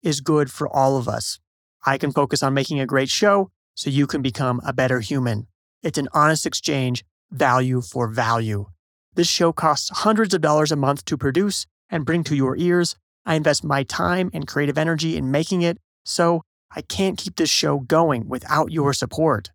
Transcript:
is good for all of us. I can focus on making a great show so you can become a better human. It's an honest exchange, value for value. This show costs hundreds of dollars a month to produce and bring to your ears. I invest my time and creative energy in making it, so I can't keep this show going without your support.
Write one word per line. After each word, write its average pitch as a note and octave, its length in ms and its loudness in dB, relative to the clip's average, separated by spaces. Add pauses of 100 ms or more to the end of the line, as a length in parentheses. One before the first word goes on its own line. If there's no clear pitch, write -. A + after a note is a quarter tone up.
is D3 180 -2
good D3 300 2
for - 180 -6
all C3+ 280 2
of A#2+ 120 -2
us. A2 300 -6 (460)
I C3+ 140 2
can C#3+ 140 -2
focus C#3+ 300 0
on C3+ 120 2
making C#3 260 0
a C3+ 60 -2
great C3+ 240 0
show G3+ 400 2 (240)
so - 160 -6
you C#3 160 2
can C#3+ 160 -2
become B2 420 -2
a - 80 -4
better B2+ 280 2
human. A#2 460 -2 (360)
It's D#3+ 160 -2
an C#3 140 -2
honest D#3 340 4
exchange, C3 580 -2 (260)
value B2+ 500 2
for A#2+ 280 -4
value. A2 580 -2 (480)
This F3 140 2
show E3 240 2
costs D#3 400 0
hundreds G#3 420 2
of F3+ 60 0
dollars D3+ 320 2
a D3+ 40 0
month C#3 300 0
to D3 120 -4
produce E3+ 480 0 (240)
and D#3 160 -4
bring D#3+ 180 0
to D3+ 120 -2
your C3+ 200 0
ears. F3 400 0 (280)
I E3 100 0
invest D3+ 300 2
my C#3 180 0
time F3 500 -2
and D#3+ 140 -8
creative C#3+ 320 -2
energy D#3+ 380 0
in C3+ 160 -2
making E3 300 0
it, E3+ 160 0 (260)
so E3+ 380 0 (280)
I - 120 -12
can't - 360 -2
keep - 160 -10
this D#3+ 160 0
show C#3+ 300 0
going D3 480 2
without D3 420 0
your D3 220 0
support. C3 640 0